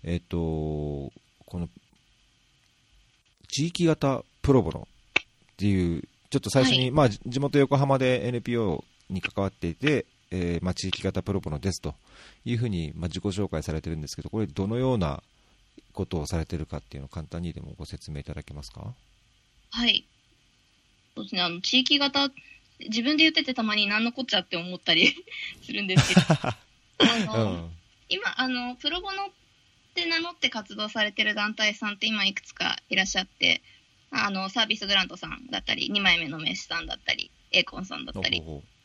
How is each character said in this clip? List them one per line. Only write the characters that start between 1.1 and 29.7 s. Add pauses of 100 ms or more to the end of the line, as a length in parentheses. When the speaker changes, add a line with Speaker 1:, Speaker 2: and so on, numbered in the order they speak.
Speaker 1:
の、 (1800)
地
域
型 (180)
プ
ロ
ボ
ノ (320)
っ
て
い
う、 (280)
ち
ょ
っ
と
最
初
に、
Speaker 2:
は
い。
Speaker 1:
ま
あ、
じ-、
地
元
横
浜
で
エ
ヌ
ピ
ー
オ (300)
ー
に
関
わ
っ
て
い
て、 (260)
え
ー、
ま
あ、
地
域
型
プ
ロ
ボ
ノ
で
す
と (520)
い
う
ふ
う
に、
ま
あ、
自
己
紹
介
さ
れ
て
る
ん
で
す
け
ど、
こ
れ
ど
の
よ
う
な (720)
こ
と
を
さ
れ
て
る
か
っ
て
い
う
の
を
簡
単
に
で
も
ご
説
明
い
た
だ
け
ま
す
か？ (800)
Speaker 2:
は
い。 (1120)
そ
う
で
す
ね、
あ
の、
地
域
型、 (500)
自
分
で
言
っ
て
て
た
ま
に
何
の
こ
っ
ち
ゃ
っ
て
思
っ
た
り (260)
<laughs>
す
る
ん
で
す
け
ど。
Speaker 1:
<laughs>
Speaker 2:
あ (640)
の、
Speaker 1:
う (120)
ん。 (360)
Speaker 2:
今、
あ
の、
プ
ロ
ボ
ノ
っ (640)